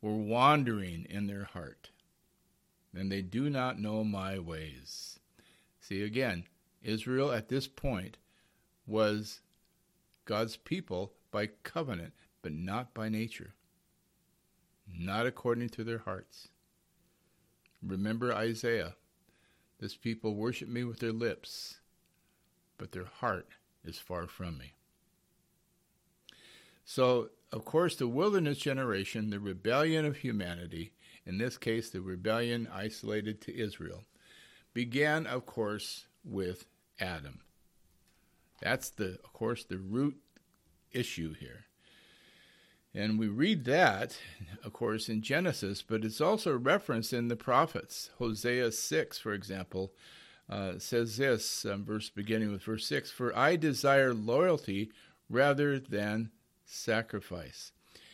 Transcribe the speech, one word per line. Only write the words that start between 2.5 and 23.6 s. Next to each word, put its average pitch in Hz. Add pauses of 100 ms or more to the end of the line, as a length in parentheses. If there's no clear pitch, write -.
"And 95
they 98
do 113
not 127
know 107
my 95
ways." 78 (640)
See, 101
again, 107 (360)
Israel 127
at 110
this 135
point - (680)
was 107 (840)
God's 110
people 101 (160)
by 107
covenant, 107 (260)
but 80
not 95
by 110
nature. 110 (1300)
Not 95
according 120
to 113
their 113
hearts. - (1300)
Remember 107
Isaiah. 110 (840)
"This 104
people 110
worship 117
me 123
with 117
their 117
lips, - (960)
but -
their 90
heart 95 (340)